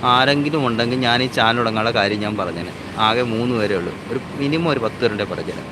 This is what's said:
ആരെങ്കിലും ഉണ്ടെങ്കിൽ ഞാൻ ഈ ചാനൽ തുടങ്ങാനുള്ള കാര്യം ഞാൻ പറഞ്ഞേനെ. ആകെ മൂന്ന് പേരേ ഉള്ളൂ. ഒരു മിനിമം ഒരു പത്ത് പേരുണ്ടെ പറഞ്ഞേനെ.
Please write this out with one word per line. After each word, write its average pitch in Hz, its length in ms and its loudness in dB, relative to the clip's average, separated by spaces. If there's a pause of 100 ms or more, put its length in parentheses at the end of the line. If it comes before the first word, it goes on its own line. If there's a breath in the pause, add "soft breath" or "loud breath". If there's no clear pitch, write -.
(120)
ആരെങ്കിലും 143 560 2
ഉണ്ടെങ്കിൽ 120 400 0
ഞാൻ 120 180 2
ഈ - 20 -2 (100)
ചാനൽ 117 240 4
തുടങ്ങാനുള്ള 110 380 0
കാര്യം 104 260 2
ഞാൻ 107 160 -4
പറഞ്ഞേനെ. 85 320 -6 (340)
ആകെ 120 260 2
മൂന്ന് 120 280 0
പേരേ 104 180 0
ഉള്ളൂ. 87 140 -4 (180)
ഒരു 123 100 -4 (200)
മിനിമം 160 320 0
ഒരു 127 120 0
പത്ത് - 180 -2
പേരുണ്ടെ 104 280 0
പറഞ്ഞേനെ. 85 400 -6